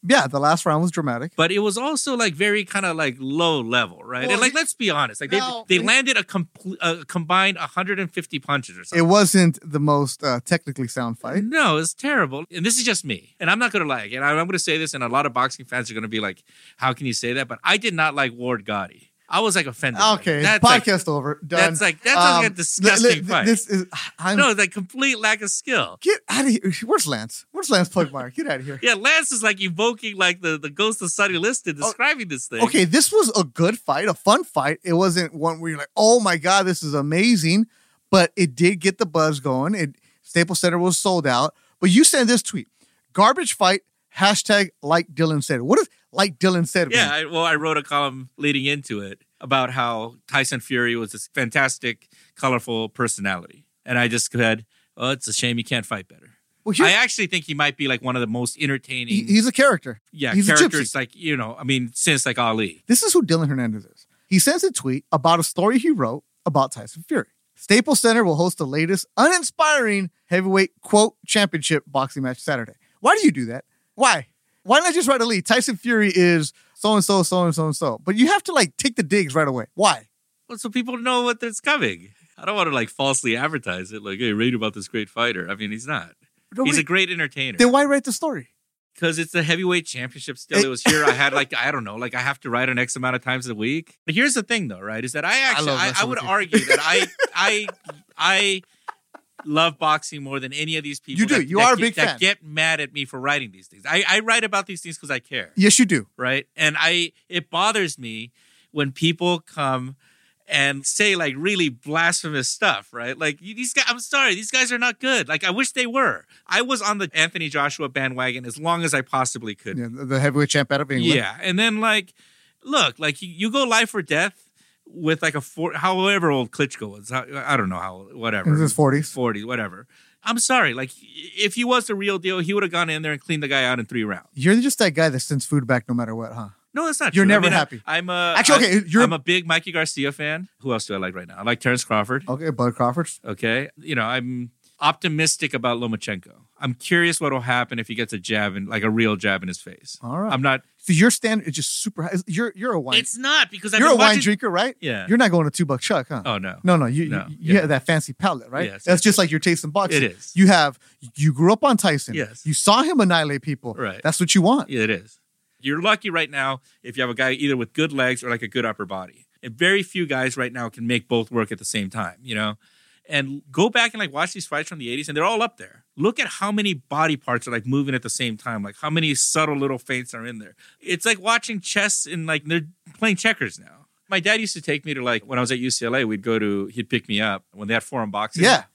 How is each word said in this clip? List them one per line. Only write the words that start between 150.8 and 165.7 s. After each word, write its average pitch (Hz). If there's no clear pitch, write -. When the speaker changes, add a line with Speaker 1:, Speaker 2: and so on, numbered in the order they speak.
Speaker 1:
your 196
standard 220
is 131
just -
super 190
high. 170
You're, 208
you're 226
a 180
wine 196
Speaker 2:
It's 233
not 269
because 202
I've 220
Speaker 1:
you're 302
Speaker 2:
been 262
Speaker 1:
a -
wine 214
Speaker 2:
watching 214
Speaker 1:
drinker, 208
right? 202
Speaker 2:
Yeah. 110
Speaker 1:
You're 226
not 233
going 170
to 147
two 175
buck 135
chuck, 151
huh? 127
Speaker 2:
Oh, 113
no. 92
Speaker 1:
No, 180
no. 143
You, 147
Speaker 2:
No. 95
Speaker 1:
you, 151
you 165
Speaker 2:
Yeah. 202
Speaker 1:
have 156
that 135
fancy 156
palate, 135
right? 143
Speaker 2:
Yes, 98
Speaker 1:
That's 175
Speaker 2:
yes. -
Speaker 1:
just 208
like 175
you're 156
tasting 165
boxing. 165
Speaker 2:
It 101
is. -
Speaker 1:
You 185
have, 156
you 147
grew 165
up 220
on 262
Tyson. 160
Speaker 2:
Yes. 113
Speaker 1:
You 151
saw 214
him 311
annihilate 160
people. 127
Speaker 2:
Right. 107
Speaker 1:
That's 160
what 175
you 190
want. 233
Speaker 2:
Yeah, 120
it 110
is. 98
You're 143